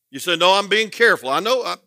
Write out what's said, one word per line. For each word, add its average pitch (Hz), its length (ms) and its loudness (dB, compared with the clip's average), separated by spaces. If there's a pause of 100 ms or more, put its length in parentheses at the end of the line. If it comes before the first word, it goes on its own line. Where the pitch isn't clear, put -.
(120)
You 135 80 -14
say, 175 160 -2
"No, 175 180 4
I'm 202 140 0
being 208 240 -2
careful." 170 380 0
I 143 100 0
know, 233 240 -2
I, 175 120 -6 (120)